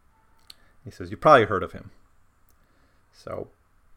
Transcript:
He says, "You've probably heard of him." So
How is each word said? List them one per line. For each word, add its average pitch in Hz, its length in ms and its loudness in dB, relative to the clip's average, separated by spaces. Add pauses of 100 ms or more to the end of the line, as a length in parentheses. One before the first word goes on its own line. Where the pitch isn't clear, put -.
(840)
He 101 60 -16
says, 90 200 -14
"You've 87 120 -14
probably 139 240 6
heard 92 160 -2
of 85 100 -10
him." - 200 -18 (1200)
So - 360 -14 (480)